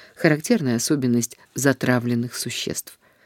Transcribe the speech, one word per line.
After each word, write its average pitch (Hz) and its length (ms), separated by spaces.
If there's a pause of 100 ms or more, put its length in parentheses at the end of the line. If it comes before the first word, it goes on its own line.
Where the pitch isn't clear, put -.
(160)
характерная 151 640
особенность 123 600 (160)
затравленных 123 840
существ. - 640 (260)